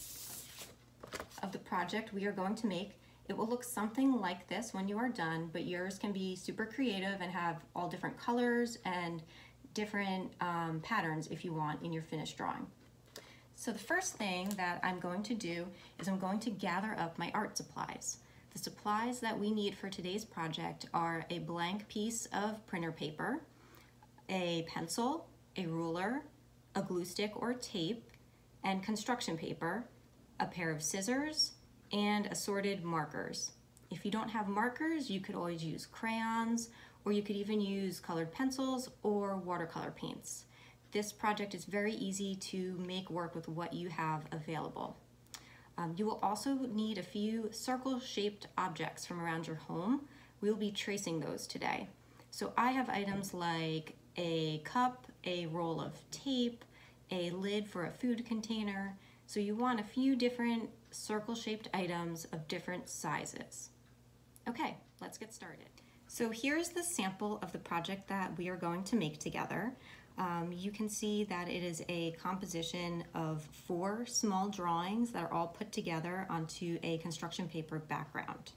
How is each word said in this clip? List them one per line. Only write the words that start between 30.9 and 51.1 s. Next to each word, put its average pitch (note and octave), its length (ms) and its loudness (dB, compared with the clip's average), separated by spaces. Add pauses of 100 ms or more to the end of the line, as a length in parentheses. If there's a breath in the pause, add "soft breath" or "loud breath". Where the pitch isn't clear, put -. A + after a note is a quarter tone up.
and G#3 340 4
assorted G3 580 0
markers. - 640 0 (400)
If D#3+ 140 -4
you G3+ 80 0
don't A3 180 0
have G#3+ 160 0
markers, B3 640 2
you G3 80 0
could F#3+ 160 -4
always E3+ 300 -2
use - 220 -4
crayons, A3+ 840 0 (360 loud breath)
or G#3 60 4
you G#3 120 6
could G#3 120 0
even G#3 260 2
use G3 380 2
colored E3 320 0
pencils C4 580 2 (140)
or G3+ 340 4
watercolor F3 540 -2
paints. - 540 -8 (480 loud breath)
This G#3 180 0
project G3+ 460 0
is E3+ 80 -8
very G#3 300 2
easy G3 420 0
to F#3 400 -2 (100)
make F#3 240 -4
work E3 240 -2
with E3 140 -6
what E3+ 240 -2
you F3 160 -2
have D#3 420 0
available. D3+ 640 -4 (800 loud breath)
Um, E3+ 200 0
you G#3 100 4
will G#3+ 160 2
also G#3 320 4
need G#3+ 440 0
a F3+ 40 0
few G#3+ 480 0
circle-shaped B3+ 960 0 (100)
objects E3 480 -2
from F3 160 -4
around E3 280 0
your D#3+ 80 -2
home. F#3 460 2 (380 loud breath)
We'll G#3 140 4
be G3+ 160 0
tracing G3 480 0